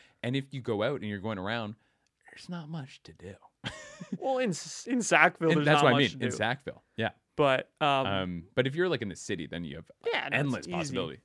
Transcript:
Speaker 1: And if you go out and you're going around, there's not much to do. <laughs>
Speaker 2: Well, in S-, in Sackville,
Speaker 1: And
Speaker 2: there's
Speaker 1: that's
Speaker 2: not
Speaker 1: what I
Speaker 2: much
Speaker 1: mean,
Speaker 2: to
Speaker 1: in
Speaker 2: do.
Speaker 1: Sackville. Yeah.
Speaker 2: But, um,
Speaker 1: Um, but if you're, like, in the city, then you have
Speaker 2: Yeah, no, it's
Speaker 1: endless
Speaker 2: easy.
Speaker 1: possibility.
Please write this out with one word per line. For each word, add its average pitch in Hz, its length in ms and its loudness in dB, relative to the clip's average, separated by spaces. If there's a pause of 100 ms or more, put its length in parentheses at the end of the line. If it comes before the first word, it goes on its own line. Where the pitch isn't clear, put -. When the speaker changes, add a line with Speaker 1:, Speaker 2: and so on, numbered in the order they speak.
(240)
Speaker 1:
And 127 140 -2
if 135 160 -6
you 131 80 -8
go 107 220 -2
out 135 180 -2
and 107 80 -6
you're 101 100 -6
going 104 180 -4
around, 107 380 -4 (540)
there's - 180 -20
not 170 220 -10
much 156 340 -12
to - 100 -20
do. 87 200 -14 (300)
<laughs> - 80 -8 (480)
Speaker 2:
Well, 262 200 0
in 254 100 2
S-, - 380 -8
in 240 140 0
Sackville, 165 480 6
Speaker 1:
And 165 100 6
Speaker 2:
there's 147 60 2
Speaker 1:
that's 147 160 6
Speaker 2:
not 147 40 6
Speaker 1:
what 135 40 10
I 123 40 8
Speaker 2:
much 139 180 4
Speaker 1:
mean, 131 80 -10
Speaker 2:
to 127 60 -2
Speaker 1:
in - 60 0
Speaker 2:
do. - 40 -6
Speaker 1:
Sackville. - 480 -4 (140)
Yeah. 110 120 0 (280)
Speaker 2:
But, 135 420 2
um, 139 280 2
Speaker 1:
Um, 92 360 -2 (100)
but 131 140 4
if 135 80 -4
you're, 180 140 0
like, 135 120 -2
in 107 60 -4
the 92 80 -6
city, 85 320 -6
then 85 160 -8
you 73 140 -10
have 82 120 -16 (160)
Speaker 2:
Yeah, 466 140 -2
no, - 80 -6
it's 139 80 -4
Speaker 1:
endless 143 320 -2
Speaker 2:
easy. 175 40 -8
Speaker 1:
possibility. 135 540 -4